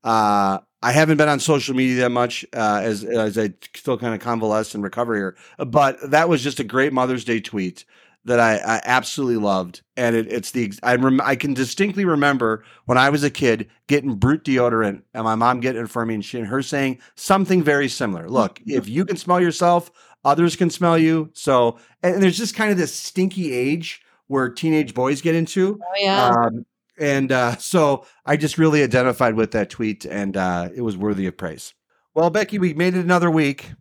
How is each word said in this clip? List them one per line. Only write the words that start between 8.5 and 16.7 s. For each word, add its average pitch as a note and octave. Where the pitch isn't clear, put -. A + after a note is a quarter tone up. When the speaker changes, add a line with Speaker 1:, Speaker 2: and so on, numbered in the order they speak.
Speaker 1:
I A2
absolutely B2+
loved. F#2+
And A#2+
it, A2+
it's A2+
the A#2+
ex-, G2+
I B2
rem-, C3
I C3+
can C#3
distinctly G3
remember C#3
when B2
I C3+
was C#3+
a C#3+
kid A2+
getting C#3
Brute C3
deodorant A2+
and A2+
my A2
mom A#2+
getting A#2+
it A2
for A#2
me A2+
and G2+
she, -
and A2+
her C3
saying C3+